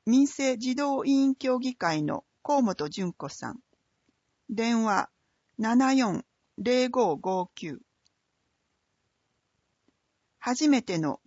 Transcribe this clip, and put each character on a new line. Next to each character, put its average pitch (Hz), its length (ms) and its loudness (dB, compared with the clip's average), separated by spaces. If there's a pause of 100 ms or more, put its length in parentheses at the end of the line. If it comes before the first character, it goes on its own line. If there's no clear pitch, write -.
民 262 220 6
生 262 300 -2
児 254 180 -4
童 277 300 -2
委 - 40 0
員 269 260 2
協 254 240 -2
議 254 160 -4
会 156 280 0
の 147 220 -4 (180)
河 285 180 2
本 180 280 0
純 180 240 -4
子 - 160 -12
さ - 220 -12
ん。 247 80 -16 (880)
電 226 340 0
話、 202 260 0 (480)
七 247 360 2
四 233 320 0 (320)
零 247 320 0
五 202 260 0
五 185 400 -4
九。 151 240 -10 (2500)
初 254 300 -2
め 269 140 4
て 180 160 -4
の 156 300 -2